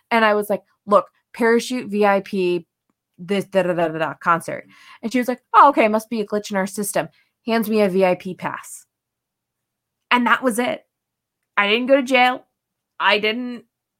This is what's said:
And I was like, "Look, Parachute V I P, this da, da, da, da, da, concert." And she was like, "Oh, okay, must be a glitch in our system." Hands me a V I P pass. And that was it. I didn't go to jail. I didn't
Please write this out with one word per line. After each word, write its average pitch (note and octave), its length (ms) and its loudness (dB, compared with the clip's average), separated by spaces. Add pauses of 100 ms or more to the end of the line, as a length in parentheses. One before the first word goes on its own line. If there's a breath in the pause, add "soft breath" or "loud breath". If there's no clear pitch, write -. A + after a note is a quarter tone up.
(100)
And A3+ 140 2
I G#3+ 100 2
was G#3 160 -2
like, F#3+ 120 -2 (240)
"Look, G3 240 4 (240)
Parachute A#3 560 0
V G#3 160 2
I G3 160 2
P, F3+ 440 -4 (520)
this F#3 260 -4
da, F#3+ 180 0
da, F3 120 -2
da, E3 140 0
da, D#3 100 -6
da, D3+ 160 -4
concert." E3 520 -2 (360 loud breath)
And A3+ 100 -8
she B3+ 60 -2
was A#3+ 100 -2
like, B3 140 -6 (100)
"Oh, E4+ 160 8
okay, C#4+ 180 4
must G#3+ 220 -2
be A3+ 140 -4
a G#3 40 -4
glitch G#3 240 -6
in G3+ 60 -4
our F#3+ 100 0
system." F#3+ 420 -4 (380)
Hands A3+ 220 -2
me G#3+ 140 2
a G3+ 80 2
V F#3+ 160 2
I F3+ 80 2
P F3+ 200 -8
pass. - 520 -12 (1200)
And A#3+ 160 2
that A3+ 160 2
was A#3+ 160 0
it. - 280 -4 (720)
I G3+ 100 0
didn't A#3+ 180 0
go C#4 100 6
to C#4+ 60 0
jail. B3+ 440 0 (520)
I G3 200 2
didn't A#3+ 480 -6 (340)